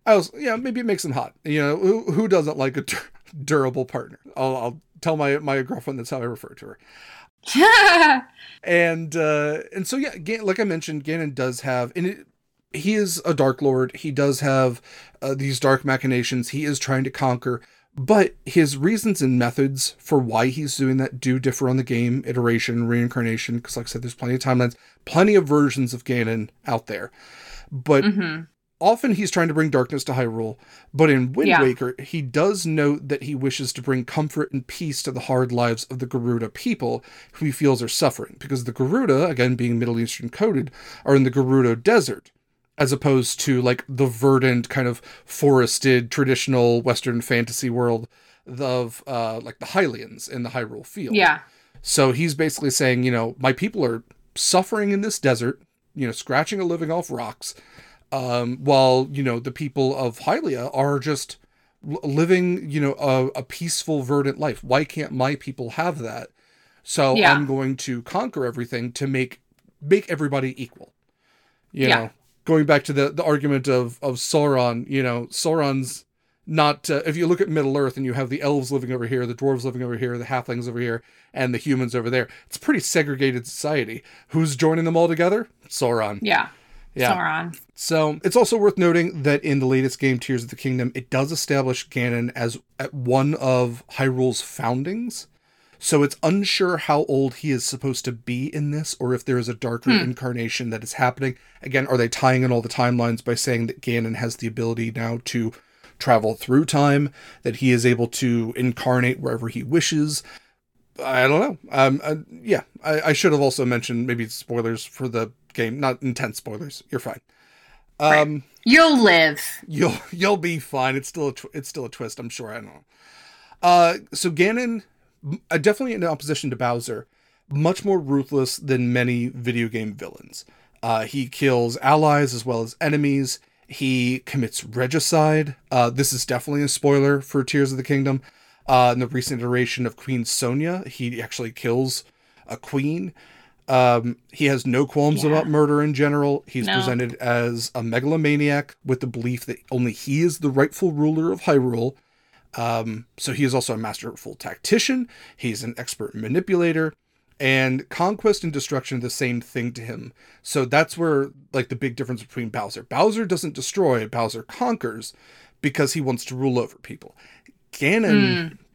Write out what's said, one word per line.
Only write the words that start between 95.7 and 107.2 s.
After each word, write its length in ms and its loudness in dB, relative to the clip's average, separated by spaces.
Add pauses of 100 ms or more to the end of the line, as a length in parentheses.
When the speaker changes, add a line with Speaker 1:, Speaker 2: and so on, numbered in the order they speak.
Speaker 1:
So 240 2
it's 180 -2
unsure 560 0
how 280 0
old 280 0
he 160 -6
is 140 0
supposed 420 -6
to 60 -4
be 340 -6
in 240 -4
this, 280 -6
or 160 0
if 100 -4
there 120 0
is 120 -2
a 60 -6
darker 360 -4
Speaker 2:
Hmm. 200 2
Speaker 1:
incarnation 600 -6
that 140 -6
is 100 -12
happening. 420 -2 (240)
Again, 280 0
are 100 2
they 100 2
tying 360 4
in 80 2
all 100 2
the 60 -8
timelines 540 0
by 120 -2
saying 320 0
that 160 -10
Ganon 320 -2
has 220 -6
the 100 -10
ability 480 -4
now 320 -4
to 260 -2 (460)
travel 360 4
through 300 2
time, 460 2 (320)